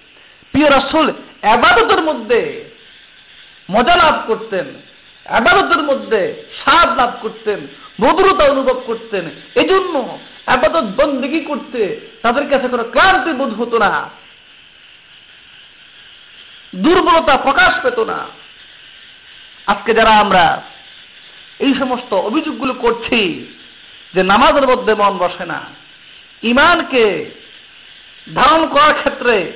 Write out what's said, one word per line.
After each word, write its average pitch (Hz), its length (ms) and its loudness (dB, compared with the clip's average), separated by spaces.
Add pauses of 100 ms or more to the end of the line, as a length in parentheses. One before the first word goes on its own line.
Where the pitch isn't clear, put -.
(520)
প্রিয় 285 180 2
রাসূল 277 400 2 (340)
ইবাদতের 320 600 4
মধ্যে 226 680 -2 (1000)
মজা 247 240 2
লাভ 320 320 2
করতেন, 190 380 -4 (720)
ইবাদতের 330 460 2
মধ্যে 214 600 -2 (200)
স্বাদ 320 340 2
লাভ 247 240 0
করতেন, 208 380 -6 (420)
মধুরতা 339 420 4
অনুভব 262 420 0
করতেন। 196 440 -8 (260)
এজন্য 302 640 0 (280)
ইবাদত 262 540 0
বন্দেগী 285 380 -2
করতে 233 600 -6 (220)
তাদের 240 280 -2
কাছে 254 180 0
কোনো 240 160 -4
ক্লান্তি 359 480 2
বোধ 247 220 -4
হতো 233 240 -2
না, 160 320 -2 (2750)
দুর্বলতা 320 600 2
প্রকাশ - 460 0
পেত 233 160 -2
না। 180 200 -4 (1500)
আজকে 208 260 0
যারা 220 160 4
আমরা 196 520 2 (1000)
এই 269 200 0
সমস্ত 247 340 -6
অভিযোগগুলো 247 600 -4
করছি 220 760 -4 (680)
যে 185 100 2
নামাজের 269 440 4
মধ্যে 220 260 0
মন 202 240 0
বসে 180 280 -6
না, 147 160 -10 (840)
ঈমানকে 262 840 2 (1080)
ধারণ 294 340 2
করার 285 260 4
ক্ষেত্রে, 233 640 -2